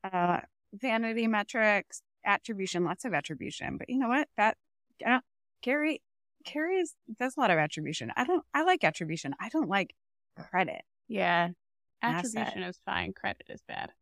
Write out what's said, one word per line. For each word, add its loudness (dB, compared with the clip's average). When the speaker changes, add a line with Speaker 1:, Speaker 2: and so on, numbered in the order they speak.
Speaker 1:
Uh, 4
vanity 0
metrics, 2
attribution, 0
lots -2
of -2
attribution. -4
But -10
you 0
know 0
what? 2
That, 4
uh, 4
Carrie, 0
Carrie -2
is, 0
does -2
a -6
lot 6
of 6
attribution. -2
I 2
don't, 0
I 2
like 4
attribution. -2
I -6
don't 0
like 0
credit. -2
Speaker 2:
Yeah. 2
Speaker 1:
Asset. -2
Speaker 2:
Attribution -4
is -14
fine. -2
Credit -8
is -14
bad. -8